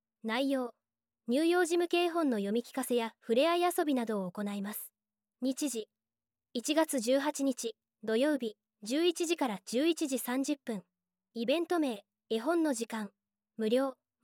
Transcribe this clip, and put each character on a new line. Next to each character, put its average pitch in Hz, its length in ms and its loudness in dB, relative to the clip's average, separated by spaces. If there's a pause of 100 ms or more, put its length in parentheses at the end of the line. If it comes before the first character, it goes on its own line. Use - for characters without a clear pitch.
(240)
内 247 260 0
容、 254 240 -2 (540)
乳 294 200 2
幼 359 160 4
児 339 140 0
向 349 80 2
け 349 180 2
絵 349 40 2
本 330 220 0
の 226 80 0
読 202 140 -2
み 240 120 0
聞 - 100 -20
か 262 80 -2
せ 247 140 0
や 226 240 -2
触 226 160 0
れ 294 120 6
合 339 80 4
い 349 40 2
遊 349 240 2
び 294 100 2
な 240 100 0
ど 208 220 -2
を 180 60 -8
行 208 100 -8
い 202 180 -6
ま 208 120 -6
す。 - 200 -12 (480)
日 269 280 -2
時、 226 200 -6 (640)
一 262 220 -2
月 311 240 2
十 254 220 4
八 277 240 -2
日、 247 320 -2 (260)
土 220 140 0
曜 285 220 2
日、 220 180 -6 (260)
十 262 220 0
一 349 220 0
時 330 100 0
か 277 100 -2
ら 202 200 -6
十 262 200 0
一 330 220 0
時 254 100 -2
三 247 240 -2
十 285 140 -2
分。 214 260 -8 (520)
イ 233 120 -4
ベ 294 140 2
ン 330 60 -2
ト 349 120 0
名、 247 260 -2 (260)
絵 220 100 -2
本 320 240 2
の 294 100 2
時 226 140 -4
間。 220 240 -6 (440)
無 220 140 0
料、 262 240 2 (300)